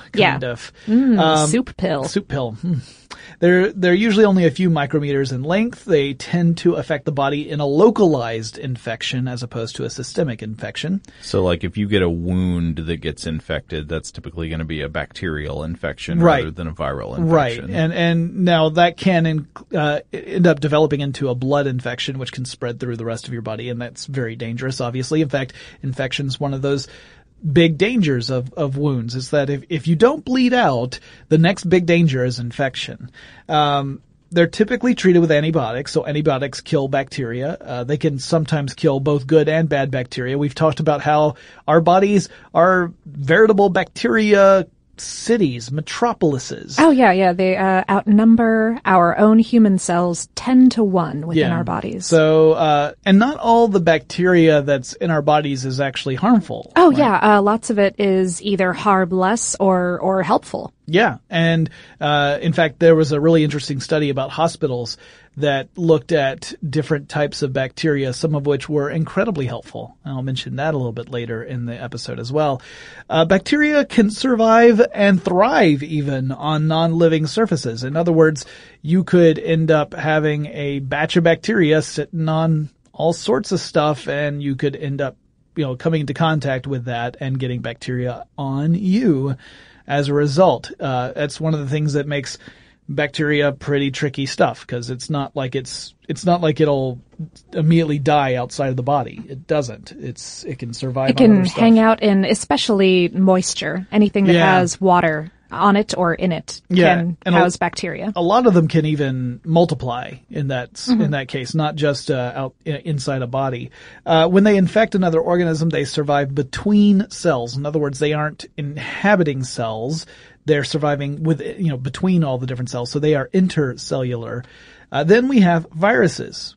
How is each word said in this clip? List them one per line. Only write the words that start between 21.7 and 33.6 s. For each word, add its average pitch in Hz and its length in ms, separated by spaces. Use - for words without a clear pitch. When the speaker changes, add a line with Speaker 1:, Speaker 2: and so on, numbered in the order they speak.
Speaker 1:
which 127 140
can 127 120
spread 120 340
through 123 180
the 113 100
rest 113 200
of 131 60
your 117 100
body, 110 280
and 117 100
that's 120 240
very 123 320
dangerous, 123 460
obviously. 127 400
In 143 80
fact, 135 240
infection's 135 560
one 143 140
of 135 80
those 139 280
big 165 240
dangers 160 500
of, 127 240
of 139 240
wounds 127 380
is 127 160
that 143 180
if, 143 220
if 156 180
you 165 80
don't 262 300
bleed 247 260
out, 131 460
the 156 80
next 175 260
big 180 220
danger 165 360
is 123 160
infection. 120 720
Um, 143 540